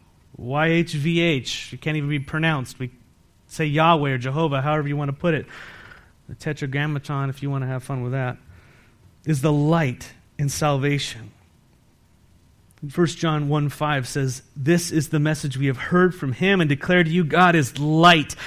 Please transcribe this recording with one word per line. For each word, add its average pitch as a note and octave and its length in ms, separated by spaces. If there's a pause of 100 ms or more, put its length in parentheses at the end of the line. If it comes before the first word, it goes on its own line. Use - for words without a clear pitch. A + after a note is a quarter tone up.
(360)
Y C#3+ 320
H E3 260
V E3 280
H. D#3+ 500
It B2+ 80
can't D#3 160
even C#3+ 140
be D3 100
pronounced. D#3 580
We B2 140 (560)
say - 180
Yahweh D3+ 460
or C3 60
Jehovah, C3+ 440
however D3+ 280
you C#3+ 80
want C#3+ 120
to C#3 40
put E3+ 200
it. B2 120 (840)
The - 60
Tetragrammaton, C#3+ 920
if C3+ 140
you C#3+ 60
want C3+ 140
to B2+ 40
have C3 160
fun B2+ 200
with B2 100
that, B2+ 240 (880)
is D3 160
the D3+ 100
light D3 600 (260)
and C#3+ 100
salvation. C#3 800 (1600)
First E3+ 300
John D3+ 300
one D3 180
five C#3+ 400
says, C3+ 340 (140)
"This E3+ 340
is D3 200
the D#3 100
message D3 380
we C#3 80
have C3 120
heard F3+ 380
from C3+ 160
him F#3 300
and D3+ 80
declare F3 340
to D#3+ 60
you, F3 140
God E3+ 300
is D3+ 240
light, D#3+ 580 (120)